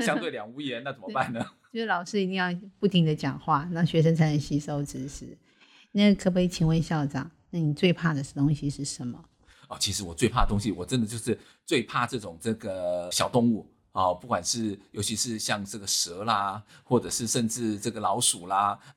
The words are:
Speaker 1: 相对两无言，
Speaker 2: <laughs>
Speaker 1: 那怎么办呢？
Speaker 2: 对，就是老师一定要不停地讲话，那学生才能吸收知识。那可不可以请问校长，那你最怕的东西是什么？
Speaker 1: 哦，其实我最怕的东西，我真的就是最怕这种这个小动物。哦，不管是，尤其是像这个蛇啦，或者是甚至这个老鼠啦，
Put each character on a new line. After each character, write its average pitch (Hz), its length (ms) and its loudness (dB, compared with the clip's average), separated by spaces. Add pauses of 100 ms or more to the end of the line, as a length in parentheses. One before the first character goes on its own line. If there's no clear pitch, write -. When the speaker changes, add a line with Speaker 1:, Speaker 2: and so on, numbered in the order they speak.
Speaker 1:
相 175 160 2
对 165 120 -4
两 113 200 -8
无 127 100 -12
言， 123 220 -6
Speaker 2:
<laughs> - 20 -10
Speaker 1:
那 139 60 -8
怎 139 80 -10
么 101 120 -14
办 131 220 0
呢？ 117 80 -4 (300)
Speaker 2:
对， - 40 -12
就 226 60 -4
是 226 60 -2
老 180 180 0
师 202 160 -2
一 190 60 2
定 185 80 -2
要 180 180 0 (280)
不 202 80 6
停 175 160 6
地 156 100 4
讲 139 240 -4
话， 151 340 0
那 170 120 0
学 160 180 4
生 165 120 6
才 156 160 4
能 147 80 2
吸 143 200 -2
收 147 240 -4
知 135 260 -8
识。 - 300 -16 (540)
那 208 240 6
可 190 140 0
不 180 40 2
可 180 60 2
以 180 80 4
请 170 180 0
问 160 160 4
校 147 240 0
长， 160 240 -4 (200)
那 175 100 -4
你 151 120 2
最 175 200 4
怕 165 200 0
的 139 100 -2 (120)
东 147 180 4
西 143 160 -2
是 139 160 -6
什 139 220 -8
么？ 120 180 -10 (440)
Speaker 1:
哦， - 100 -12
其 101 140 -2
实 101 100 -4
我 85 100 -8
最 107 160 2
怕 110 140 2
的 104 60 6
东 104 100 2
西， 101 140 0
我 87 120 -6
真 127 160 -2
的 110 60 0
就 110 100 -6
是 110 220 -2 (260)
最 135 200 2
怕 123 220 -2
这 127 120 -4
种 92 220 -12
这 113 140 0
个 90 580 -4
小 95 160 0
动 120 240 4
物。 98 180 -4 (200)
哦， 95 220 2
不 - 140 -6
管 107 160 -2
是， 107 340 -2 (140)
尤 - 100 -8
其 104 140 -2
是 110 240 -4
像 104 260 -2
这 104 140 -10
个 101 80 -14
蛇 90 380 -4
啦， 101 360 0 (220)
或 123 160 4
者 87 100 -6
是 113 200 -4
甚 117 200 0
至 110 300 -2
这 107 140 -6
个 110 80 -8
老 101 200 0
鼠 90 280 0
啦， 101 280 2 (200)